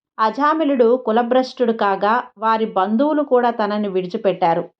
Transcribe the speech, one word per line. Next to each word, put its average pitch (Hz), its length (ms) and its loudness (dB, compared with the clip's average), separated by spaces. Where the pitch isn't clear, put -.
అజామిలుడు 269 760 2
కులభ్రష్టుడు 240 760 0
కాగా 208 500 0
వారి 220 260 0
బంధువులు 226 580 0
కూడా 247 280 2
తనని 208 380 -2
విడిచిపెట్టారు. 180 920 -2